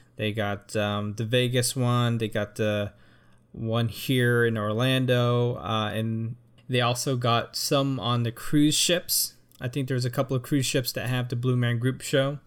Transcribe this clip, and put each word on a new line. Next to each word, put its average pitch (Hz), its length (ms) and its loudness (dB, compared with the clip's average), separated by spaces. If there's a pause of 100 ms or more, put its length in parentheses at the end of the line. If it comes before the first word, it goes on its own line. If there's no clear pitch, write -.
(160)
They 107 160 -2
got, 101 440 -4
um, 104 400 -2
the 113 100 -4
Vegas 123 500 0
one. 120 420 2
They 113 120 -2
got 104 260 -4
the 104 380 0 (580)
one 117 380 -2
here 120 540 2
in 113 140 2
Orlando, 120 1000 2
uh, 107 360 -2
and 113 420 -4 (320)
they 123 140 0
also 123 340 0
got 117 400 0
some 139 440 0
on 120 240 0
the 117 80 -2
cruise 147 440 2
ships. - 580 0 (280)
I 127 60 -4
think 131 220 -4
there's 127 160 0
a 127 40 -2
couple 135 280 -2
of 123 40 -2
cruise 135 240 0
ships - 280 -2
that 113 160 -6
have 123 180 0
the 120 80 -4
Blue 123 220 0
Man 120 220 0
Group 131 200 -2
show. 139 480 0